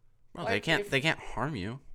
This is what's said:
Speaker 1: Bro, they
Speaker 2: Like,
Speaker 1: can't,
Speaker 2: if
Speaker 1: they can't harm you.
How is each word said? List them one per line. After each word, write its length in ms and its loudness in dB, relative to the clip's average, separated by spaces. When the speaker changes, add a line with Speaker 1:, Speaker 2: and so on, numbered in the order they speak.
Speaker 1:
Bro, 100 -8
they 80 2
Speaker 2:
Like, 100 2
Speaker 1:
can't, 200 4
Speaker 2:
if 80 -10
Speaker 1:
they 100 4
can't 180 2
harm 380 -4
you. 240 -4